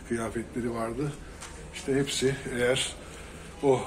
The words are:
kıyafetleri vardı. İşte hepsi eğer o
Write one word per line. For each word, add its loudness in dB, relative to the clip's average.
kıyafetleri -2
vardı. -2
İşte 0
hepsi 4
eğer 4
o 8